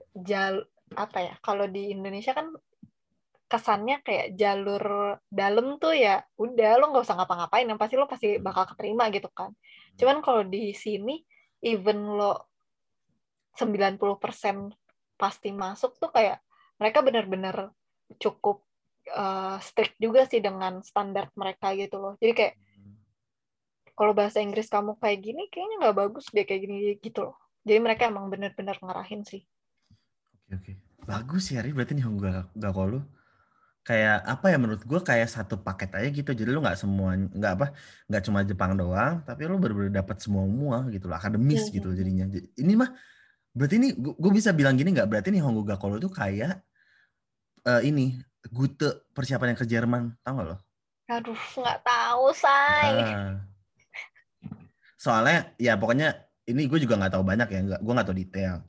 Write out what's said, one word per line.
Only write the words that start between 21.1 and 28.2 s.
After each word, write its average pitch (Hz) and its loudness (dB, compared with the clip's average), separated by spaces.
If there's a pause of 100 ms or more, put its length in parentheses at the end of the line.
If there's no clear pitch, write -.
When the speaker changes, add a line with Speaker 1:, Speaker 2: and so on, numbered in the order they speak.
Speaker 1:
mereka 196 -6
gitu 196 -6
loh. 196 -8
Jadi 226 4
kayak, 220 2 (240)
Speaker 2:
Hmm. 101 -20 (1000)
Speaker 1:
"Kalau 208 2
bahasa 208 0
Inggris 208 -4
kamu 208 -4
kayak 208 0
gini, 277 -8
kayaknya 403 -8 (120)
nggak 202 2
bagus 208 -2 (100)
deh 202 2
kayak 196 -4
gini," 202 -10 (240)
gitu - -10 (120)
loh. - -20 (280)
Jadi 214 6
mereka 226 2
emang 196 -8